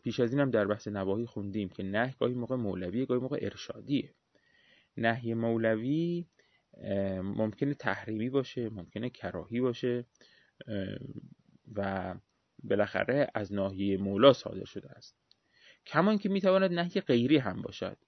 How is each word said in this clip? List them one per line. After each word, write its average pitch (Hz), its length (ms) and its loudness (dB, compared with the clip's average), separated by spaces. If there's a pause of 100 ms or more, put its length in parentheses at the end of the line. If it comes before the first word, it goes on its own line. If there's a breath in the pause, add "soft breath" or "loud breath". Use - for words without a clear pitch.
پیش 123 180 -2
از 117 120 2
اینم 139 180 2
در 110 140 4
بحث 104 240 -2
نواهی 101 380 0
خوندیم 101 420 -6
که - 140 -10
نهی 110 380 -2
گاهی 123 140 0
موقع 123 220 -4
مولویه، 98 500 -2
گاهی 123 140 2
موقع 123 220 -4
ارشادیه. - 720 -6 (840 soft breath)
نهی 117 380 0
مولوی، 117 920 0 (480 soft breath)
اه، 98 460 -2
ممکنه 107 540 -2
تحریمی 107 560 -4
باشه، 127 400 -2
ممکنه 107 400 -8
کراهی 92 500 -6
باشه، 123 440 0 (600 soft breath)
اه، 101 320 -4 (760)
و 98 400 -4 (500)
بالاخره 104 720 0
از 101 180 -4
ناحیهٔ 98 500 0
مولا 101 300 8
صادر 98 320 -4
شده - 260 -14
است. - 260 -20 (720 soft breath)
کمان 196 320 4
که 196 100 -2
می‌تواند 190 440 4
نهی 175 280 -2
غیری 127 360 4
هم 101 260 0
باشد. 95 340 -8 (120)